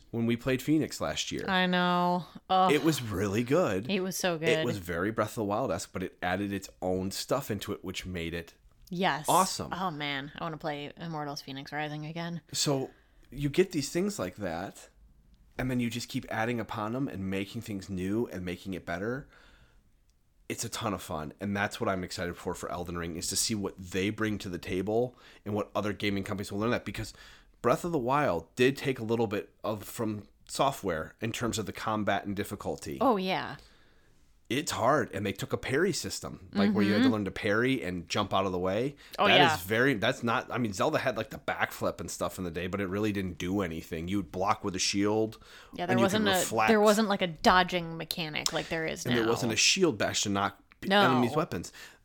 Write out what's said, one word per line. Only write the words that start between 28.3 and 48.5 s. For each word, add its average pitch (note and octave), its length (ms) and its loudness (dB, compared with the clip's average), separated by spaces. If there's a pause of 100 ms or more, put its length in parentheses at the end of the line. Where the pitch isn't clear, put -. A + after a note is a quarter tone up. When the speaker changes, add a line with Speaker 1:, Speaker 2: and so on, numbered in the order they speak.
Speaker 1:
did B2+ 220 4
take C3+ 220 -2
a A#2 40 -6
little A2+ 220 2
bit G2+ 240 -2 (140)
of G#2 200 -2
From A2 380 -4 (260)
Software G2 720 0
in A2+ 120 -2
terms A2 260 -2
of G#2 80 -2
the F#2 80 -8
combat G#2 540 0
and G2+ 80 -2
difficulty. F2+ 640 -6
Speaker 2:
Oh, A#3 160 4
yeah. D3+ 380 -2 (920)
Speaker 1:
It's D3 260 -2
hard, A#2 380 4
and G2+ 140 -4
they G2+ 60 0
took - 220 -6
a A#2 40 0
parry D#3+ 340 0
system, - 600 -8
like, G3+ 180 4
where - 140 4
you G2 80 4
had - 60 4
to A#3 60 6
Speaker 2:
Mm-hmm. B2+ 80 6
Speaker 1:
learn G#2 120 0
to F#2+ 60 -4
parry A#2 500 2
and F2 260 -6
jump G#2 240 0
out G2 140 4
of G2 60 0
the F2+ 80 0
way. G#2 360 0 (220)
Speaker 2:
Oh, F#3+ 100 6
Speaker 1:
That G3+ 100 8
Speaker 2:
yeah. E3+ 180 8
Speaker 1:
is - 60 -4
very, A#2 340 4
that's A2 260 0
not, A#2 300 0
I G#2+ 80 -2
mean, A#2 120 0
Zelda C3 280 2
had, B2+ 180 0
like, A2 140 -4
the - 80 -12
backflip - 600 -2
and F2 120 -8
stuff - 260 -4
in F#2+ 60 -4
the F2 80 -4
day, E2+ 160 -4
but F#2+ 120 -4
it G2+ 60 -2
really G#2 260 0
didn't F#2+ 280 -4
do F#2+ 220 2
anything. E2 460 -4
You F#2+ 100 0
would F2+ 140 -4
block G2 320 0
with G2 120 -2
a F#2 40 -2
shield, G#2+ 600 2 (340)
Speaker 2:
Yeah, F3+ 120 -6
Speaker 1:
and F3 40 -2
Speaker 2:
there F#3 80 4
Speaker 1:
you - 0 -
could F#3+ 60 6
Speaker 2:
wasn't G#3 240 2
a, G3 60 4
Speaker 1:
reflect. G#3 340 2
Speaker 2:
there A3 120 6
wasn't, G#3 300 6
like, G3 140 0
a F#3 40 0
dodging F3 680 4
mechanic D#3+ 560 -2